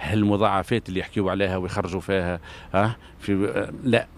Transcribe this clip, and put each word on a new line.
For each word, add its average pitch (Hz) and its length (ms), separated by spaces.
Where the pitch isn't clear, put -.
هالمضاعفات 101 880
اللي 92 120
يحكيوا 92 300
عليها 95 260
ويخرجوا 92 440
فيها، 87 400
ها، 107 220
في، 98 500
لا، 117 220